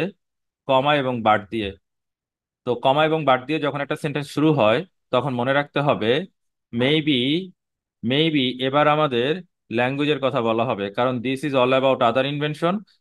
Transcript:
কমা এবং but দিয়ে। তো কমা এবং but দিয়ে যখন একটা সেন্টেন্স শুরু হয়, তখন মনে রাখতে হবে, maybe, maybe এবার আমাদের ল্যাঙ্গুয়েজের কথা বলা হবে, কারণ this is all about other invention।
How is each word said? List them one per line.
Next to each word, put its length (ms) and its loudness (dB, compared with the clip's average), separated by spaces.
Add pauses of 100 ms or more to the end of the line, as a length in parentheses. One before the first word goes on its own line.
(680)
কমা 280 2
এবং 260 -2
but 280 4
দিয়ে। 180 -4 (960)
তো 80 -2
কমা 300 2
এবং 200 2
but 220 4
দিয়ে 140 -2
যখন 200 -4
একটা 160 -4
সেন্টেন্স 320 -6
শুরু 240 2
হয়, 260 4 (320)
তখন 240 0
মনে 180 -2
রাখতে 280 -2
হবে, 300 0 (600)
maybe, 440 0 (880)
maybe 400 0 (240)
এবার 220 2
আমাদের 420 0 (400)
ল্যাঙ্গুয়েজের 500 -2
কথা 220 0
বলা 220 0
হবে, 260 -4
কারণ 300 -2
this 200 -4
is 120 -6
all 200 2
about 300 2
other 240 2
invention। 480 -2 (260)